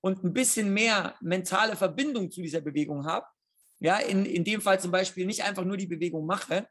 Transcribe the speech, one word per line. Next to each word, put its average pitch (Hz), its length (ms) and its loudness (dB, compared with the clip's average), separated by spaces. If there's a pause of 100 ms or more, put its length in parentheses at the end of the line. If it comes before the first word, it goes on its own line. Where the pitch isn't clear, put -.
und 190 220 0
ein 180 100 2
bisschen 220 400 2
mehr 214 480 2
mentale 190 540 0
Verbindung 196 540 0
zu 180 120 -10
dieser 160 200 -4
Bewegung 143 440 -2
habe, 175 200 -2 (540)
ja, 175 180 4
in, 202 280 2
in 175 180 0
dem 208 180 0
Fall 190 180 4
zum 180 120 -4
Beispiel 185 340 0
nicht 214 180 -4
einfach 190 200 -2
nur 190 140 -2
die 190 100 -4
Bewegung 160 380 -4
mache 190 460 -2